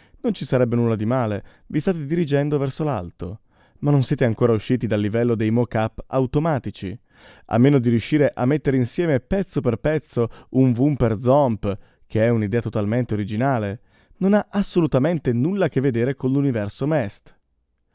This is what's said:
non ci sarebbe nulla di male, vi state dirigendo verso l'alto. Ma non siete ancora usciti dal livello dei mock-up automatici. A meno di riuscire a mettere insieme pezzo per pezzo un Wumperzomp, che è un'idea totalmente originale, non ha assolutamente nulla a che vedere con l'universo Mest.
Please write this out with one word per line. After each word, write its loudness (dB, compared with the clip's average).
non -2
ci -8
sarebbe 2
nulla 0
di -4
male, -2
vi -2
state -2
dirigendo 0
verso -4
l'alto. -8
Ma 0
non 4
siete 0
ancora 2
usciti 0
dal 0
livello 0
dei 0
mock-up -2
automatici. -2
A 0
meno 6
di 2
riuscire 2
a -4
mettere 0
insieme 0
pezzo -4
per 0
pezzo -2
un 4
Wumperzomp, 2
che 0
è 4
un'idea 0
totalmente -2
originale, -2
non 2
ha 0
assolutamente 0
nulla 0
a -2
che -2
vedere 0
con -4
l'universo -2
Mest. -4